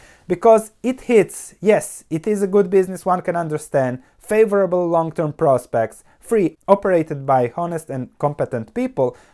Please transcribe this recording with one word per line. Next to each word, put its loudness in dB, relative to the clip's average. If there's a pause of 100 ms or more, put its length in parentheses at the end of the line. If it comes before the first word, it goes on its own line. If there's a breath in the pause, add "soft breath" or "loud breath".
(280 soft breath)
Because 4 (120)
it -4
hits, 0
yes, 0
it -6
is -2
a 0
good 2
business, 0
one -2
can -4
understand, -4 (160 soft breath)
favorable 0
long-term -2
prospects, -2 (160 soft breath)
free, -2 (120)
operated 0
by 2
honest -6
and -10
competent -4
people, -2 (160 soft breath)